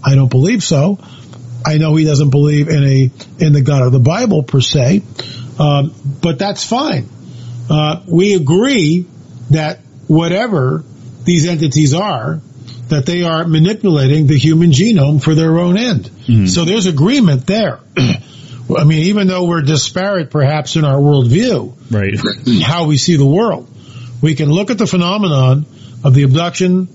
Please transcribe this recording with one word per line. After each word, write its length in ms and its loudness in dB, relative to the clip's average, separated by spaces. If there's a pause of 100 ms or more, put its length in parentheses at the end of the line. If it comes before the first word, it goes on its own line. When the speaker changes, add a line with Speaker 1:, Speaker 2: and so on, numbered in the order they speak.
Speaker 1:
I 120 2
don't 160 4
believe 320 2
so. 340 0 (680)
I 100 0
know 180 2
he 100 2
doesn't 240 2
believe 380 2
in 160 0
a, 280 2 (280)
in 140 4
the 80 4
God 220 2
of 80 2
the 80 4
Bible 440 2
per 180 0
se. 400 0 (580)
Um, 340 0 (280)
but 160 -2
that's 260 -6
fine. 460 -4 (600)
Uh, 380 -2
we 260 2
agree 760 0 (440)
that 280 -2 (280)
whatever 760 -2 (400)
these 240 0
entities 460 0
are, 480 -4 (480)
that 180 -2
they 160 -2
are 240 -2
manipulating 800 2
the 100 4
human 320 4
genome 500 2
for 140 0
their 240 2
own 180 0
end. 280 -2 (240)
Speaker 2:
Mm. 200 4
Speaker 1:
So 180 0
there's 200 0
agreement 640 2
there. 400 -2
<clears throat> 100 -10
I 840 -4
mean, 220 2
even 200 0
though 200 0
we're 180 0
disparate 680 -2
perhaps 460 -2
in 100 2
our 120 2
worldview, 760 2 (160)
Speaker 2:
Right. 240 -2 (480)
Speaker 1:
<clears throat> 0 -
how 240 -2
we 120 0
see 180 0
the 100 2
world, 420 0 (540)
we 140 0
can 160 0
look 180 0
at 80 -2
the 80 0
phenomenon 800 0 (380)
of 100 4
the 80 4
abduction 720 0